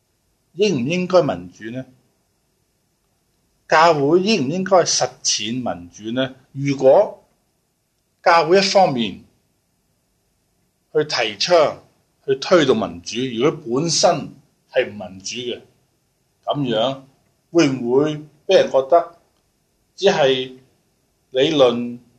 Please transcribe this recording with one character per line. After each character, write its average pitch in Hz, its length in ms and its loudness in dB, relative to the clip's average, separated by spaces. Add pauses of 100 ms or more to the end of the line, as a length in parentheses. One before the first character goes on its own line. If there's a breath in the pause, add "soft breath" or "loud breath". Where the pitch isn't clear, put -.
(520)
應 190 240 0
唔 120 120 -4
應 180 200 -4
該 180 140 4
民 90 300 -6
主 - 180 -20
呢？ 127 140 -12 (1800)
教 170 240 4
會 151 280 2
應 190 280 0
唔 - 20 -4
應 185 140 -4
該 190 140 4
實 143 320 0 (120)
踐 107 300 -4
民 90 380 -10
主 107 220 -14
呢？ 127 220 -6 (180)
如 139 220 -4
果 139 480 2 (1000)
教 170 240 4
會 180 120 4
一 - 40 2
方 190 320 2
面 110 280 -6 (1700)
去 - 100 0
提 110 320 -6
倡、 143 460 2 (420)
去 139 120 -2
推 160 280 2
動 131 140 2
民 85 240 -6
主， 104 160 -12 (180)
如 113 60 -4
果 135 380 -2
本 165 100 -4
身 143 420 0 (400)
係 127 140 0
唔 107 60 -14
民 95 280 -16
主 - 160 -14
嘅， 120 240 -10 (840)
噉 131 160 -4
樣 123 420 -4 (500)
會 165 160 2
唔 120 240 -4
會 151 220 2 (320)
畀 190 100 4
人 127 140 2
覺 135 180 0
得 - 300 0 (760)
只 180 120 -2
係 135 500 0 (720)
理 139 220 0
論 120 460 0 (200)